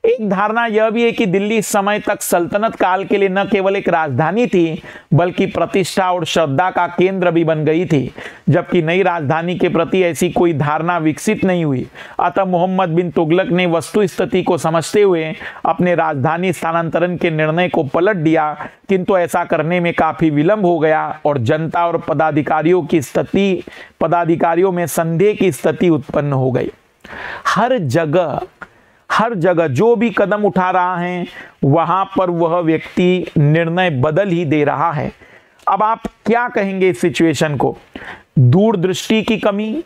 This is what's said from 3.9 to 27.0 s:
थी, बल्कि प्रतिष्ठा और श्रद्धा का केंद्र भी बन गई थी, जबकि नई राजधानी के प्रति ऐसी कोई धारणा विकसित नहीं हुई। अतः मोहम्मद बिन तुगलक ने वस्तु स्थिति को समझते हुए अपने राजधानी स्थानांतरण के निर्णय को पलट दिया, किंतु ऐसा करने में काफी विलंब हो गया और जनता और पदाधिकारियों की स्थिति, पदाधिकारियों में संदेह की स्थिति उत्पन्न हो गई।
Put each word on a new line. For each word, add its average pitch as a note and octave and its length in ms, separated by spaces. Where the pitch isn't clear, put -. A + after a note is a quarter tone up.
थी, E3 360
बल्कि F3 320
प्रतिष्ठा F#3 680
और F3 120
श्रद्धा E3 460
का F3 180
केंद्र F3 420
भी E3 140
बन D#3 200
गई D#3+ 220
थी, C3+ 240
जबकि E3+ 340
नई F3 200
राजधानी E3+ 520
के F3+ 140
प्रति E3 340
ऐसी E3+ 280
कोई E3+ 240
धारणा D#3 440
विकसित D#3+ 460
नहीं F3+ 200
हुई। C3+ 220
अतः F#3 240
मोहम्मद F#3 440
बिन E3+ 220
तुगलक F3 400
ने F3+ 160
वस्तु E3+ 400
स्थिति F#3 360
को F3 160
समझते E3 440
हुए D#3+ 300
अपने F3+ 280
राजधानी D#3+ 580
स्थानांतरण E3 640
के E3+ 140
निर्णय D#3 380
को - 160
पलट F3+ 320
दिया, D#3 360
किंतु F#3+ 300
ऐसा F3 260
करने E3+ 360
में E3+ 140
काफी D#3+ 360
विलंब F3 360
हो F3 120
गया D#3 460
और D3 160
जनता D#3 460
और E3 120
पदाधिकारियों D#3 840
की C#3+ 200
स्थिति, F#3 600
पदाधिकारियों E3+ 720
में F3 160
संदेह E3 460
की F#3 180
स्थिति D#3+ 380
उत्पन्न D3 420
हो C3 200
गई। C3+ 180